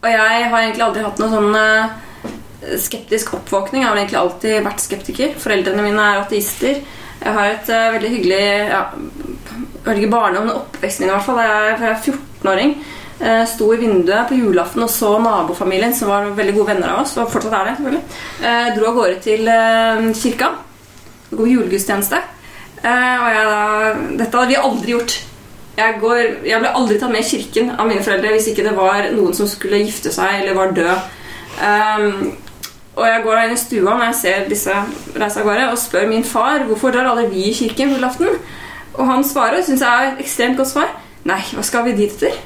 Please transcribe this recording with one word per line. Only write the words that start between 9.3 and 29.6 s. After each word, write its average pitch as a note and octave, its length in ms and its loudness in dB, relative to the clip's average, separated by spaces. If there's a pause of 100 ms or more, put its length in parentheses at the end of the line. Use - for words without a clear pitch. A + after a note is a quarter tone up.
veldig G3+ 160 0
hyggelig G#3 100 2
barndom, G#3 380 2
en - 140 -2
oppvekst - 380 -6
min F#3 100 0
i - 20 2
hvert G3 100 0
fall. B3 140 0
Jeg, A3 440 2
jeg A3+ 100 0
er A3+ 160 -4
fjortenåring, C4 680 0 (460)
eh, A3+ 260 2
sto A3 260 2
i A#3 40 4
vinduet G#3 520 2
på C4 100 2
julaften G3 440 2
og A#3 80 0
så G#3+ 300 2
nabofamilien, F#3+ 760 0
som G#3+ 140 -2
var G3+ 220 2
veldig G3+ 240 0
gode G#3 120 4
venner F#3 220 0
av F#3+ 140 -2
oss, - 140 -4
og A#3 140 -2
fortsatt A3 220 -2
er G3 120 0
det, A#3+ 140 -2
selvfølgelig, C#4+ 240 -2 (400)
eh, A#3+ 340 0
dro G#3+ 100 2
av A#3 80 0
gårde F#3 280 2
til, A3 260 2
eh, A3+ 680 4
kirka. B3+ 360 0 (800)
Det A3 80 -6
går A3 80 2
julegudstjeneste. G3+ 720 0 (640)
Eh, B3 380 2
og A#3+ 80 2
jeg G#3+ 160 2
da, G#3+ 480 2 (300)
dette - 80 -4
hadde B3 160 4
vi C4+ 80 4
aldri B3 360 0
gjort. A#3 300 -2 (560)
Jeg G#3+ 220 2
går, A#3 440 2
jeg A3+ 160 2
ble B3 140 0
aldri A3 240 2
tatt B3 140 0
med A3 80 0
i A3 100 -2
kirken A#3 480 0
av B3+ 80 2
mine G3 160 0
foreldre G3+ 300 2
hvis A3 160 4
ikke G3+ 160 0
det G#3+ 120 2
var G3 260 4 (100)
noen F#3 220 4
som G3+ 120 0
skulle G3+ 400 -2